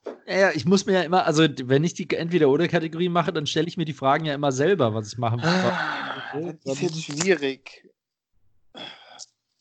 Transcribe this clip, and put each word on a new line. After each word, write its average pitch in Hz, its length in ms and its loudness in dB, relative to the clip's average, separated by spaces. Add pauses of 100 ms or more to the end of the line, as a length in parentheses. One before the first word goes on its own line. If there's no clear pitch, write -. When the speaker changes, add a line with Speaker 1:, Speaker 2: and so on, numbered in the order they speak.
(280)
Speaker 1:
Ja, 180 100 -2
ja, 190 140 4
ich 147 140 -2
muss 190 200 4
mir 196 80 0
ja 185 80 4
immer, 170 240 2
also 160 220 4 (160)
wenn 135 200 4
ich 170 120 -2
die 175 120 -10
Entweder-Oder-Kategorie 165 1040 2
mache, 170 240 0
dann 151 140 -4
stelle 160 200 -2
ich - 100 -10
mir 165 80 0
die 151 80 0
Fragen 143 320 2
ja 143 100 -2
immer 143 160 0
selber, 139 420 2
was 107 180 -4
ich - 60 -14
machen 120 260 0
Speaker 2:
Ah, - 920 -2
Speaker 1:
will. 156 280 -8
Speaker 2:
das 135 160 -6
ist - 40 -4
jetzt 160 200 -4
schwierig. 147 840 -4 (1700)